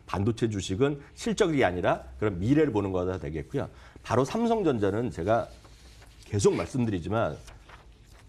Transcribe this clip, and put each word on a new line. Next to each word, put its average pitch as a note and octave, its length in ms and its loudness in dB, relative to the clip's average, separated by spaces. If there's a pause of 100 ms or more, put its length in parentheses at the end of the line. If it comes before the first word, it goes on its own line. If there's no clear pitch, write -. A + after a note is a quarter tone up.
반도체 A2+ 440 0
주식은 G#2+ 500 -2 (140)
실적이 F3 500 0
아니라 F#2 400 0 (160)
그런 G2+ 200 -2
미래를 C#3 340 4
보는 G2 180 0
거가 F#2 280 -2
되겠고요. D#2 500 -6 (340)
바로 A2+ 220 2
삼성전자는 C#3 840 0
제가 G2+ 360 0 (760)
계속 G#2+ 300 2
말씀드리지만 F#2+ 840 -2 (920)